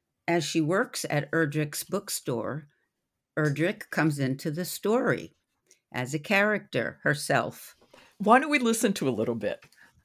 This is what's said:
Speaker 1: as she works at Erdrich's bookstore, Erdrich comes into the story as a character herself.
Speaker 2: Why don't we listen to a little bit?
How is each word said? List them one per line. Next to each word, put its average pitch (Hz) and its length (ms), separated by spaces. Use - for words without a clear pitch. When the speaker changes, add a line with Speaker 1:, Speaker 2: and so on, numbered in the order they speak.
Speaker 1:
as 170 180
she 160 180
works 196 480
at 147 200
Erdrich's 151 540
bookstore, 147 840
Erdrich 156 540
comes 151 280
into 135 320
the 170 140
story 214 680
as 127 220
a 156 40
character 196 840
herself. - 760
Speaker 2:
Why 220 200
don't 302 120
we 294 80
listen 226 360
to 147 140
a - 20
little 117 240
bit? 104 260